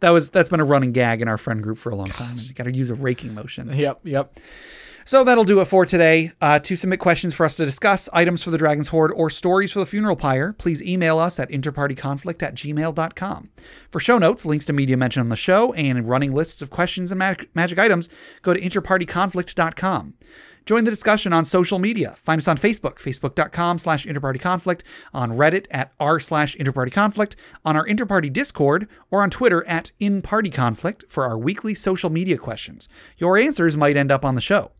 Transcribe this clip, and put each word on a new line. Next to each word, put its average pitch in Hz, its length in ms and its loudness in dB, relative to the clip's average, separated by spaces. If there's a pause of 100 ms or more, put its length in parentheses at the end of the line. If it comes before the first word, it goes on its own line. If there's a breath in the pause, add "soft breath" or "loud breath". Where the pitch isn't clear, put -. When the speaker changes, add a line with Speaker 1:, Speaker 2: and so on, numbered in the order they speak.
Speaker 1:
that 170 100 4
was, 160 200 4
that's 170 180 2
been 170 100 2
a 151 60 2
running 139 260 2
gag 117 320 0
in 117 60 -2
our 110 100 -2
friend 110 240 -4
group 110 160 -6
for - 120 -10
a 110 40 -6
long 98 140 -6
time. 120 320 -10
You 127 140 -14
gotta 127 200 -6
use 131 160 -2
a 117 60 -6
raking 127 380 -4
motion. - 380 -12
Speaker 2:
Yep, 139 300 -2
yep. 139 340 -4 (680 loud breath)
Speaker 1:
So 262 180 6
that'll 240 200 6
do 196 160 6
it 180 40 4
for 185 220 4
today. 160 440 4 (100)
Uh, 151 200 6
to 175 160 -4
submit 185 240 -2
questions 175 340 0
for 170 100 0
us 151 120 0
to 165 80 -2
discuss, 185 480 0
items 170 320 2
for 175 60 -6
the 165 80 0
Dragon's 151 300 0
Hoard, 160 280 2
or 160 140 2
stories 185 420 0
for 202 80 -4
the 185 60 -2
funeral 208 280 0
pyre, 139 380 -2
please 165 300 -4
email 170 360 0
us 170 220 -2
at 127 100 -6
interpartyconflict 143 920 -6
at 143 120 -6
gmail 151 400 -4
dot 160 220 -6
com. - 320 -10 (420 loud breath)
For - 80 -6
show 240 200 4
notes, 165 280 4
links 151 200 -2
to 160 60 0
media 139 240 2
mentioned 127 260 0
on 117 80 -2
the 113 60 -2
show, 220 360 2
and 131 360 0
running 135 240 0
lists 160 300 -4
of 139 80 -12
questions 180 400 -4
and 190 80 -4
mag-, 190 360 -4
magic 175 240 0
items, 196 300 2 (340 loud breath)
go 180 120 2
to - 60 -2
interpartyconflict 180 960 -2
dot 165 200 -2
com. 131 400 -4 (520 loud breath)
Join 226 180 2
the 233 80 2
discussion 208 400 0
on 165 120 4
social 180 360 0
media. 196 420 -2
Find 160 160 0
us 147 80 -4
on 160 120 2
Facebook, 202 400 -2
facebook 135 360 -8
dot 160 180 -2
com 175 280 -2
slash 156 260 -2
interpartyconflict, 160 760 -4 (300 loud breath)
on 123 200 -4
Reddit 156 400 2
at 135 260 -6
r 151 220 2
slash 147 360 -2
interpartyconflict, 196 800 -2 (300 loud breath)
on 156 100 0
our 156 120 0
Interparty 202 460 -2
Discord, 165 540 0 (240 soft breath)
or 196 120 2
on 196 80 0
Twitter 190 360 2
at 165 240 -6 (440)
inpartyconflict 160 760 -2
for 139 160 -4
our 117 140 -4
weekly 196 360 -4
social 185 360 -2
media 170 280 0
questions. - 500 -14 (300 loud breath)
Your 180 180 4
answers 202 400 2
might 147 200 4
end 139 160 2
up 135 120 2
on 131 100 0
the 123 60 -2
show. - 400 0